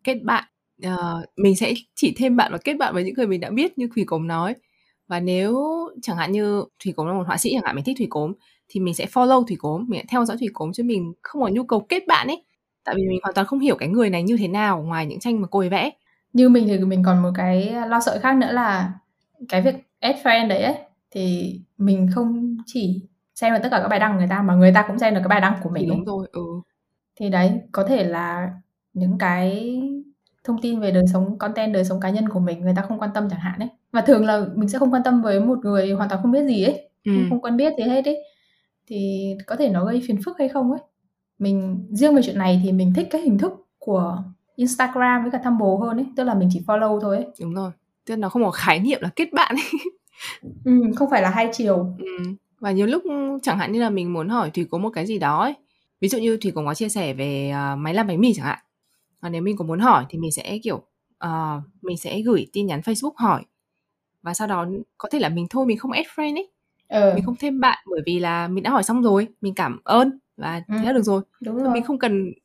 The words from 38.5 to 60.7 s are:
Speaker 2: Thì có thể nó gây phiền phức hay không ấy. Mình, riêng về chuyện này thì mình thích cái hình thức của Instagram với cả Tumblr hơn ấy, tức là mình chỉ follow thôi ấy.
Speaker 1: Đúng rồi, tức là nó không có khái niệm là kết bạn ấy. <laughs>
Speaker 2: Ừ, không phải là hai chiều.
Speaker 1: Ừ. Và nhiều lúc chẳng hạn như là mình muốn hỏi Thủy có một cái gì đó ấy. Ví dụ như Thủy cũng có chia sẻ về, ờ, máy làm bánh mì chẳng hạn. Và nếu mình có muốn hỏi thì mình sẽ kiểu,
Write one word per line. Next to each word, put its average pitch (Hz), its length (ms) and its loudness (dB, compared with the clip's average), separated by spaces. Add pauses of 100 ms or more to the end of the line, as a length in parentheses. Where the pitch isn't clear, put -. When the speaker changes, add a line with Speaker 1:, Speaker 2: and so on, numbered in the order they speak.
Speaker 2:
Thì 196 460 -4 (140)
có 226 80 -6
thể 269 140 2
nó 180 160 0
gây 240 220 0
phiền 208 180 0
phức 349 140 -8
hay 269 100 0
không 262 220 0
ấy. 302 80 -4 (600)
Mình, 190 520 -2
riêng 285 240 6
về 262 100 6
chuyện - 120 -6
này 185 260 4
thì 190 80 0
mình 185 240 4
thích 359 160 0
cái 320 100 -2
hình 233 160 4
thức 359 160 -2 (260)
của 185 440 -2 (320)
Instagram 247 640 2
với 240 100 -4
cả 262 120 -2
Tumblr 214 380 2
hơn 233 160 -2
ấy, 269 80 -2 (100)
tức 254 80 0
là 240 100 0
mình 180 180 4
chỉ 175 160 0
follow 214 320 2
thôi 202 180 -2
ấy. 247 80 -4 (160)
Speaker 1:
Đúng 170 120 -6
rồi, 185 180 -6 (340)
tức 226 100 -8
là - 20 -4
nó 202 120 -4
không 240 140 2
có 185 80 2
khái 170 280 2
niệm 247 220 0
là 185 140 -4
kết 330 180 -2
bạn - 220 2
ấy. 311 160 -4
<laughs> - 280 -8 (640)
Speaker 2:
Ừ, 254 60 4 (240)
không 277 140 2
phải 233 120 4
là 185 80 4
hai 226 240 0
chiều. 202 240 0 (220)
Speaker 1:
Ừ. 185 60 -12 (540)
Và 202 120 -4
nhiều 202 160 2
lúc 330 160 0 (400)
chẳng 190 140 -2
hạn 185 140 -4
như 226 100 0
là 233 80 0
mình 175 240 -4
muốn 165 160 -4
hỏi 220 200 -2
Thủy 175 220 -4
có 165 60 -4
một 202 120 -4
cái 180 160 -6
gì 214 140 -4
đó 151 220 0
ấy. 269 120 -2 (480)
Ví 196 60 2
dụ 240 100 -2
như 226 200 0
Thủy 202 140 -4
cũng 151 140 -6
có 147 80 -2
chia 214 160 -6
sẻ 170 240 -4
về, 139 360 -4
ờ, 139 260 -4
máy 151 180 -4
làm 208 140 0
bánh 175 140 -2
mì 240 120 4
chẳng 135 120 -8
hạn. - 140 -4 (640)
Và 175 80 -8
nếu 165 120 -6
mình 202 160 -2
có 175 80 -6
muốn 160 140 -4
hỏi 202 300 4
thì 165 100 -12
mình 165 120 -6
sẽ 202 320 -8
kiểu, 190 180 -6 (360)